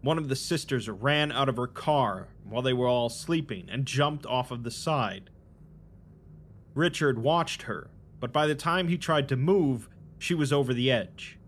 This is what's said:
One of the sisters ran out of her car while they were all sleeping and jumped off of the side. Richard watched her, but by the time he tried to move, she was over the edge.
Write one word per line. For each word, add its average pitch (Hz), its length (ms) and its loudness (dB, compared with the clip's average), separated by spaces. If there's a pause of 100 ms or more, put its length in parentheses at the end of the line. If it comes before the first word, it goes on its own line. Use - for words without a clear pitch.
One 156 160 2
of 151 100 -4
the 131 80 0
sisters 131 540 -2
ran 143 420 2
out 135 160 2
of 127 80 0
her 123 120 -4
car 113 600 0 (140)
while 120 180 -4
they 131 120 2
were 123 140 2
all 120 220 2
sleeping 113 600 -4
and 127 160 -2
jumped 147 400 0
off 123 260 -2
of 120 120 -8
the 117 80 -6
side. 113 580 -2 (1400)
Richard 139 460 2
watched 156 440 0
her, 87 260 -10 (300)
but 120 140 -6
by 151 140 4
the 151 80 2
time 175 320 0
he 175 100 0
tried 151 320 0
to 135 80 2
move, 143 520 2 (280)
she - 160 -2
was 151 180 2
over 139 220 2
the 123 180 2
edge. - 460 -2 (100)